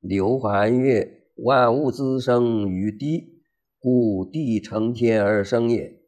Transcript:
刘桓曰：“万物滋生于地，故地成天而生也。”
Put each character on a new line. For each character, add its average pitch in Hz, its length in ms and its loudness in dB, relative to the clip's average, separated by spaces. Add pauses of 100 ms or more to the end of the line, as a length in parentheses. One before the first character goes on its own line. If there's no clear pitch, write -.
(120)
刘 98 260 0
桓 107 400 0
曰 127 440 0 (200)
：“万 123 320 2
物 139 160 0
滋 131 300 -4
生 120 480 2
于 95 240 -2
地， 143 480 -6 (400)
故 110 460 2
地 127 340 -2
成 110 320 -4
天 113 320 2
而 101 180 2
生 117 280 0
也。” - 380 -4